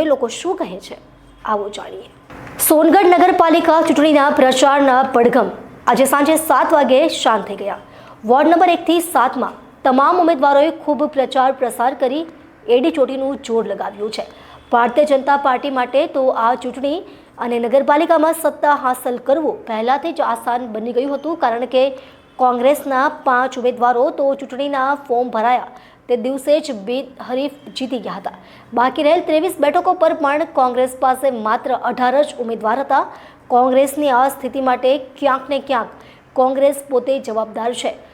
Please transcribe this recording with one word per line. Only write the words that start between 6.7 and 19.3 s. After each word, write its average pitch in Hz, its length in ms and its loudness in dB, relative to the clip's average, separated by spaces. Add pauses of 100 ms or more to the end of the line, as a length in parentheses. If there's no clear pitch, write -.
વાગે 262 240 4 (160)
શાંત 214 320 0
થઈ 196 100 -10
ગયા. 196 220 -8 (420)
વોર્ડ 294 300 4
નંબર 349 220 4
એકથી 339 320 0
સાતમાં 247 520 -2 (220)
તમામ 302 420 2
ઉમેદવારોએ 285 540 2
ખૂબ 294 320 -2
પ્રચાર 262 460 0
પ્રસાર 247 420 -2
કરી 269 260 -2 (420)
એડી 262 260 2
ચોટીનું 269 400 -2 (100)
જોર 226 220 -2
લગાવ્યું 202 480 -8
છે. 208 100 -10 (440)
ભારતીય 247 420 2
જનતા 277 300 2
પાર્ટી 269 340 -2
માટે 247 240 -2 (140)
તો 277 100 -2 (220)
આ 233 140 2
ચૂંટણી 277 440 -6 (380)
અને 240 180 -4
નગરપાલિકામાં 294 800 2
સત્તા 294 420 0
હાંસલ 254 440 -4
કરવું 277 420 0